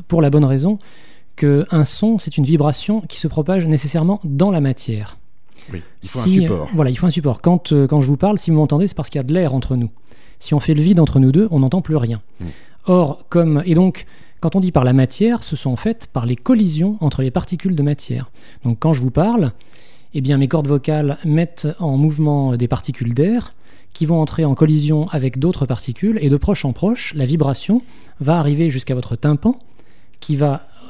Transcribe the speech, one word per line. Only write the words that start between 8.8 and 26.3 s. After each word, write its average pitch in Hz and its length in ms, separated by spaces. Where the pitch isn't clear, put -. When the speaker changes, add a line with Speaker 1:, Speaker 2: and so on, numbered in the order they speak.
Speaker 1:
c'est - 80
parce - 120
qu'il 147 120
y 131 40
a - 20
de 139 60
l'air 165 220
entre 131 220
nous. 120 120
Si - 140
on 151 80
fait 160 140
le 147 80
vide 175 180
entre 139 200
nous 131 120
deux, 196 180
on 151 100
n'entend 135 200
plus 156 160
rien. 117 240
Speaker 2:
Mm. - 40
Speaker 1:
Or, 175 420
comme, 165 360
et 175 80
donc, 180 300
quand 165 160
on 196 60
dit 185 100
par 139 140
la 123 80
matière, 196 500
ce - 140
sont 131 140
en 123 60
fait 226 360
par 117 120
les 120 120
collisions 202 640
entre 139 220
les 131 100
particules 180 420
de 147 80
matière. 131 480
Donc 117 160
quand 160 140
je 139 80
vous 127 100
parle, 180 420
eh 151 60
bien, 135 160
mes 135 100
cordes 147 220
vocales 147 560
mettent 160 420
en 147 160
mouvement 147 580
des 120 140
particules 120 440
d'air 190 420
qui - 140
vont 160 140
entrer 156 240
en 143 100
collision 151 540
avec 131 320
d'autres 160 260
particules, 135 540
et 147 80
de 139 80